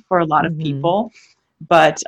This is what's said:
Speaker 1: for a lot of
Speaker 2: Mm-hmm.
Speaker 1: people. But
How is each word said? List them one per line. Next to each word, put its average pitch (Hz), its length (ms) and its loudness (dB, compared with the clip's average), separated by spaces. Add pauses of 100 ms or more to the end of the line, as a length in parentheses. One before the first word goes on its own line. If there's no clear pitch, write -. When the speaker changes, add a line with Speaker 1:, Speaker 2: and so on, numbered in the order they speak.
Speaker 1:
for 185 100 2
a 165 60 0
lot 151 200 0
of 170 80 -4
Speaker 2:
Mm-hmm. 156 100 -8
Speaker 1:
people. 170 480 -2 (580)
But 160 380 4